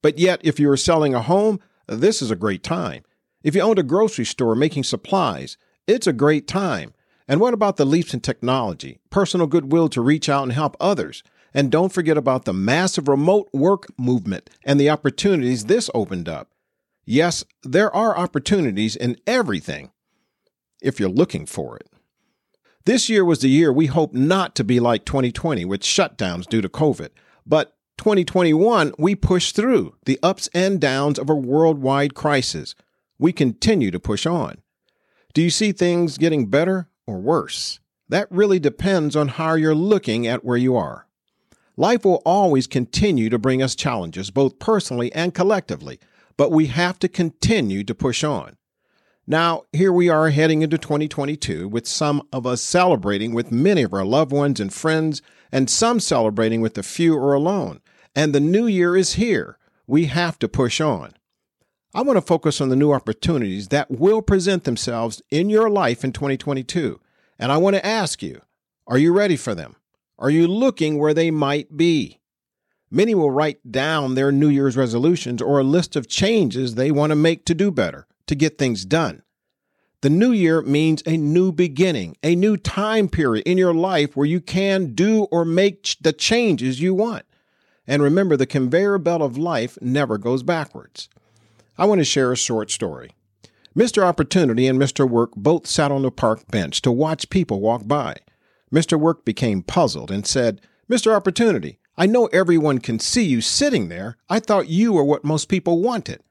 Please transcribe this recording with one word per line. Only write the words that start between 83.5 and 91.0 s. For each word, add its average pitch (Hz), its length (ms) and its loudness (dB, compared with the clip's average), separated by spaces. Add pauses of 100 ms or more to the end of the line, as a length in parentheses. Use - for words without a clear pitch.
your 180 140 2
life 165 420 0
where 139 100 0
you 170 160 0
can 190 540 -2
do 208 300 2
or 170 200 -2
make 190 380 0
ch-, - 160 -8
the 160 140 0
changes 147 680 0
you 185 140 0
want. 220 300 -4 (600)
And 143 160 0
remember, 160 340 4
the 131 120 0
conveyor 165 500 0
belt 170 240 0
of 131 160 -2
life 143 420 -4
never 123 380 -2
goes 120 240 -2
backwards. - 640 -8 (720)